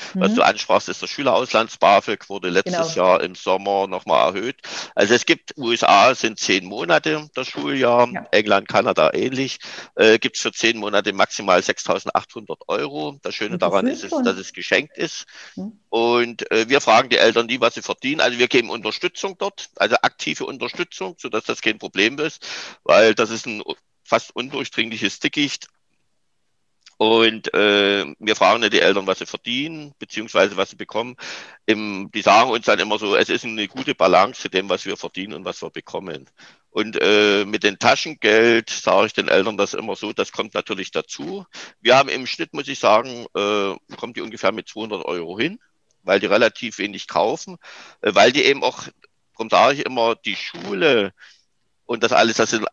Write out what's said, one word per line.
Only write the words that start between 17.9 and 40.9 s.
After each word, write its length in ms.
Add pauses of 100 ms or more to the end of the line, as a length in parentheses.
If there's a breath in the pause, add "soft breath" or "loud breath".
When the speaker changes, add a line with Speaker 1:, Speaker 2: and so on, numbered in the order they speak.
Speaker 1:
Also 200
wir 80
geben 240
Unterstützung 680
dort, 380
also 260
aktive 420
Unterstützung, 760
sodass 240
das 180
kein 160
Problem 400
ist, 260 (400 loud breath)
weil 300
das 160
ist 160
ein 160 (420)
fast 320
undurchdringliches 840
Dickicht. 480 (1300)
Und, 560
äh, 520 (120)
wir 180
fragen 260
nicht 120
die 60
Eltern, 260
was 140
sie 80
verdienen, 720
beziehungsweise 580
was 140
sie 60
bekommen. 380 (520 loud breath)
Im, 440
die 120
sagen 260
uns 160
dann 140
immer 180
so, 180
es 140
ist 160
eine 220
gute 260
Balance 480
zu 80
dem, 200
was 180
wir 100
verdienen 380
und 100
was 160
wir 80
bekommen. 560 (460 soft breath)
Und, 280
äh, 460
mit 180
dem 140
Taschengeld 920
sage 340
ich 80
den 140
Eltern 300
das 180
immer 200
so, 160
das 200
kommt 240
natürlich 340
dazu. 560 (360 loud breath)